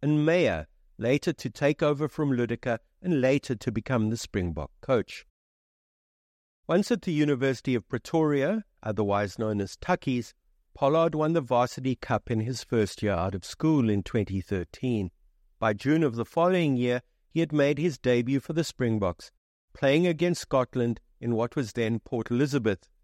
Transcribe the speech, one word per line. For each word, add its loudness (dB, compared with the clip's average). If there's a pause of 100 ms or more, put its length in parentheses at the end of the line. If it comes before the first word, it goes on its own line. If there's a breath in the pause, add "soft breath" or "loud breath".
and 2
Meyer, 2 (300)
later 0
to -6
take 0
over 0
from -2
Ludeker -2 (200)
and 0
later 2
to -4
become 0
the -2
Springbok -6 (100)
coach. -2 (1400)
Once 2
at -2
the -4
University 0
of -2
Pretoria, 0 (180)
otherwise -2
known -2
as -6
Tuckies, -2 (400)
Pollard 2
won 0
the 2
Varsity 0
Cup -4
in 0
his -6
first 0
year 0
out -2
of -8
school 2
in 2
twenty -2
thirteen. -4 (480)
By 2
June 2
of 0
the -2
following 2
year, 0 (260)
he -2
had -2
made 4
his -2
debut 2
for -10
the 0
Springboks, -2 (440)
playing 2
against 0
Scotland -2 (220)
in -2
what -2
was -4
then 0
Port -4
Elizabeth. 0 (140)